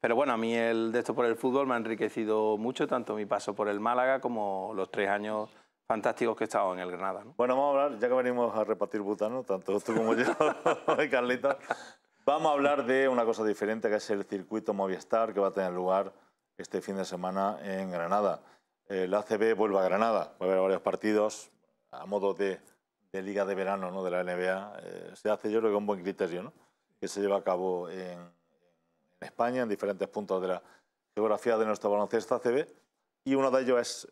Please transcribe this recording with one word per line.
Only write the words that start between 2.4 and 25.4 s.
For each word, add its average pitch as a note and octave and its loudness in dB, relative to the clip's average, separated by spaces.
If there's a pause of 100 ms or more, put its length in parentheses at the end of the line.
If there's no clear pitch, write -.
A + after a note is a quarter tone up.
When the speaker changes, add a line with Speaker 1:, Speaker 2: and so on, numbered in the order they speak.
Speaker 1:
mucho, C3 -2
tanto A#2 -2
mi G#2+ -4
paso G2+ -2
por G#2 0
el G#2 -2
Málaga B2+ 2
como G#2 -4
los F#2+ -4
tres G2+ -2
años G#2+ -2 (380)
fantásticos A2+ 0
que A#2 -2
he - -4
estado G2+ 0
en F2+ -8
el F2+ -6
Granada, F#2+ -6
¿no? B2 -20
Speaker 2:
Bueno, B2 4
vamos C#3+ 2
a C#3 4
hablar, B2+ -2
ya A#2+ 2
que B2+ 4
venimos B2 2
a A2 2
repartir G#2 -2
butano, G#2+ -2
tanto G2 0
tú A2+ -2
como A2+ 2
yo A#2 2
<laughs> - 2
y D3+ 0
Carlitos, B2 2 (680)
vamos D#3 4
a - 4
hablar C#3+ 2
de C3 4
una B2 2
cosa A2+ 0
diferente, G#2+ 0
que G#2 4
es - -4
el G2 0
circuito G#2 -4
Movistar, G2 0
que G2 0
va G2 4
a F#2 -2
tener F#2 0
lugar F#2 0 (460)
este F#2 -6
fin G2 -6
de F#2+ -4
semana F#2 -2
en F#2+ -4
Granada. F2+ 0 (460)
El F#2 -2
A G2+ 2
C A2 -2
B A2+ 4
vuelve G2 2
a F#2+ 4
Granada, G2 2
va F#2 -6
a F#2 2
haber F#2+ 4
varios F#2+ 2
partidos G#2+ 0 (420)
a D3 -14
modo G2 0
de, F#2 -2 (500)
de F#2+ -6
liga G2 -2
de G2 -2
verano, F#2+ -2
¿no? F#2+ -6
De F2+ -2
la F2+ 0
N F2+ -2
B F#2 0
A. G2 -6
Eh, F2 -14
se - -4
hace, G#2+ -2